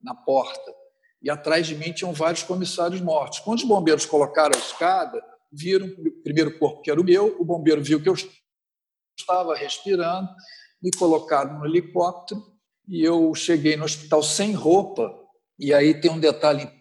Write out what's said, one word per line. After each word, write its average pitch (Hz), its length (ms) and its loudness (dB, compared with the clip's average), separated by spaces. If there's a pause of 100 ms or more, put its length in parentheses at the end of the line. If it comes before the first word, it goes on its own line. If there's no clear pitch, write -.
na 127 100 -12
porta. - 580 -2 (500)
E 135 80 -6
atrás 156 360 0
de 156 100 -8
mim 160 180 -8
tinham 180 180 -6
vários 160 320 -2
comissários 180 560 -4
mortos. 156 400 -2
Quando 226 200 -4
os - 40 -6
bombeiros 175 420 2
colocaram 147 480 2
a - 60 0
escada, 165 640 -2 (280)
viram 185 360 -2
o 180 240 -6 (100)
primeiro 151 380 -2
corpo, 147 220 -2
que 151 100 -4
era 147 80 0
o 180 40 2
meu, 190 360 4
o 175 60 0
bombeiro 156 360 2
viu 147 200 0
que 165 80 2
eu 185 60 2 (1040)
estava 180 380 -2
respirando, 175 720 -4 (540)
me 180 100 -2
colocaram 151 680 0
no 147 60 -8
helicóptero 175 760 -2 (460)
e 170 140 -4
eu 165 320 4
cheguei 156 440 0
no 151 80 -4
hospital 151 360 0
sem 196 300 -2
roupa. 170 680 2 (400)
E 143 160 0
aí 147 200 6
tem 156 180 2
um 160 80 -6
detalhe 147 500 2 (120)